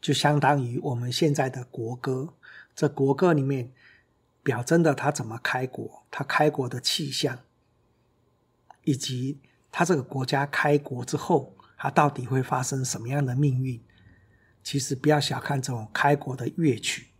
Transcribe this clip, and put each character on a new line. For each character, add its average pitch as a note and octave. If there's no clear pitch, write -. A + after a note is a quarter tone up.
就 D3
相 D3
当 C#3
于 A#2+
我 C3+
们 A#2+
现 D3
在 C3+
的 B2+
国 A#2+
歌。 C3
这 D3
国 C3+
歌 F3
里 C#3+
面 C3
表 A#2
征 E3+
的 D3+
它 C#3+
怎 C3+
么 A2
开 C3
国， -
它 -
开 D3+
国 C3+
的 B2
气 C#3+
象， B2+
以 C#3
及 C3
它 -
这 F3
个 C3+
国 C3+
家 C#3
开 D3
国 B2+
之 -
后， D3
它 C3
到 D3
底 B2
会 C3
发 B2+
生 C3+
什 -
么 A2+
样 C#3+
的 B2+
命 C3
运。 B2
其 -
实 C3
不 B2+
要 D3+
小 C3+
看 C3+
这 B2+
种 A2
开 C#3+
国 C3
的 C3
乐 D#3
曲。 -